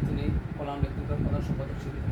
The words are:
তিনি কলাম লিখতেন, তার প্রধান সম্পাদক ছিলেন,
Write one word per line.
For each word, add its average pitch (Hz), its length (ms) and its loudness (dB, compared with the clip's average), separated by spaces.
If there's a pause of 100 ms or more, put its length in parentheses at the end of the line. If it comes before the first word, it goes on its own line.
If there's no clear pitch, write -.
তিনি - 180 0 (320)
কলাম 143 260 -4
লিখতেন, - 260 0
তার 147 140 2
প্রধান - 260 2
সম্পাদক 135 340 -2
ছিলেন, - 180 -4 (100)